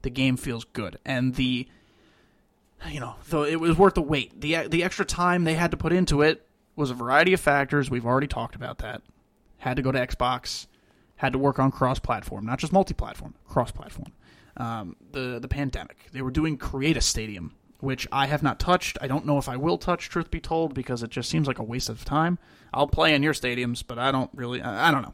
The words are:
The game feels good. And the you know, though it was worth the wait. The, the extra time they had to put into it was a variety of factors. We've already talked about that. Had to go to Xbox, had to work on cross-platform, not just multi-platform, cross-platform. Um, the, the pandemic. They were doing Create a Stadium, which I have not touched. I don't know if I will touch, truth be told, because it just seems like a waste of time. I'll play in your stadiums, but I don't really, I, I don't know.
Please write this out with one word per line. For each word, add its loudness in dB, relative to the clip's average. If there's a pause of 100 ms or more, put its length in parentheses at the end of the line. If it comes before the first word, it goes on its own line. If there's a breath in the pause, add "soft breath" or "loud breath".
The -6
game 2
feels -6
good. -8
And 0
the 0 (1200 soft breath)
you -8
know, -10 (140)
though 0
it 0
was 4
worth 8
the 2
wait. -2
The, 0
the 2
extra 0
time 2
they 2
had 2
to -4
put 0
into 4
it 4 (280)
was -2
a -4
variety 4
of 2
factors. 2
We've -2
already 2
talked -6
about -10
that. -10 (560)
Had -2
to -2
go 0
to 0
Xbox, -4 (480 soft breath)
had 0
to 0
work 2
on 4
cross-platform, -2
not -2
just -4
multi-platform, 0 (140)
cross-platform. -4 (460 soft breath)
Um, -8 (160)
the, -6
the -12
pandemic. -6
They -10
were -4
doing 0
Create 0
a 0
Stadium, -4 (240)
which -4
I 2
have 0
not 0
touched. 0
I -6
don't -2
know 2
if -2
I -6
will 0
touch, -4
truth -4
be -4
told, -2
because -4
it -8
just -6
seems 2
like -2
a -4
waste -6
of -10
time. 2 (340 soft breath)
I'll 2
play 4
in 4
your 2
stadiums, -4
but -10
I 2
don't 0
really, -8
I, 2
I 6
don't 2
know. -12